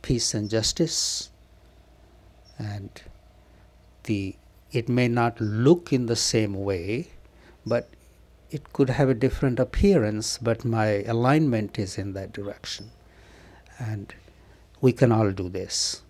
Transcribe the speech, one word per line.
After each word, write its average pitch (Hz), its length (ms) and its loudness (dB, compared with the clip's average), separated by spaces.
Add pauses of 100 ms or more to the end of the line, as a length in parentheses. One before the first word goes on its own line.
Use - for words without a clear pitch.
peace - 320 -2
and 104 160 -4
justice. - 800 -2 (1300)
And 101 320 -10 (1120)
the, 98 320 -4 (360)
it 117 160 -2
may 123 200 2
not 117 320 0
look 120 520 2
in 127 140 0
the 113 100 0
same 110 380 0
way, 98 540 -4 (580)
but 120 240 -2 (600)
it - 220 -12
could 135 160 2
have 131 220 2
a 131 40 4
different 123 440 0
appearance, 123 800 2
but 113 260 -2
my 107 380 2
alignment 117 760 2
is 98 200 -6
in 98 160 -6
that 95 180 -10
direction. 101 580 -12 (880)
And 107 360 -8 (640)
we 127 120 6
can 120 200 4
all 107 200 2
do 92 160 -6
this. - 600 -6